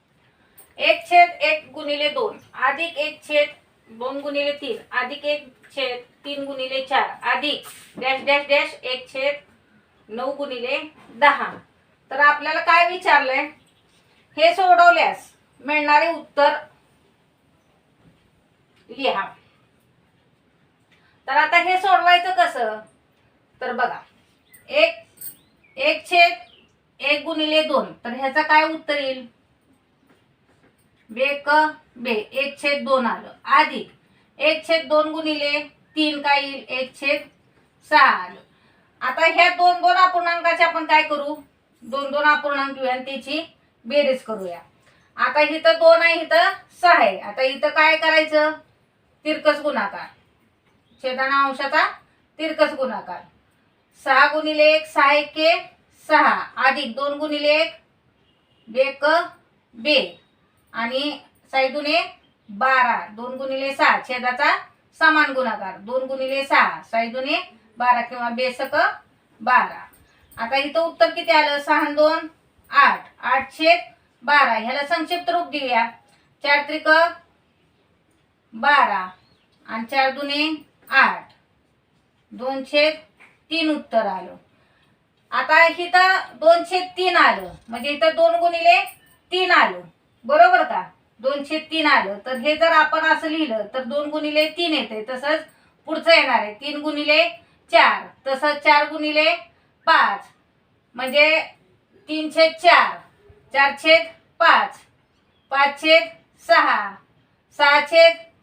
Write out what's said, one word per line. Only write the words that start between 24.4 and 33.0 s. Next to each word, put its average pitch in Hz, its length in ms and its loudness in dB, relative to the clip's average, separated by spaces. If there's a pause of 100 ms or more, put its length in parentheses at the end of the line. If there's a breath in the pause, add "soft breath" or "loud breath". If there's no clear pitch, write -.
एक, 659 260 2 (840)
एक 302 300 -2
छेद 349 400 4 (540)
एक 285 240 -2
गुणिले 311 380 0
दोन, 233 300 -2 (120)
तर 233 80 -10
ह्याचं 269 300 -2
काय 311 220 4
उत्तर 311 300 -6
येईल? 262 320 -6 (1800)
बे 240 160 -4 (200)
क 294 40 0 (460)
बे, 247 160 -6
एक 262 460 -6
छेद 285 260 -2
दोन 262 220 0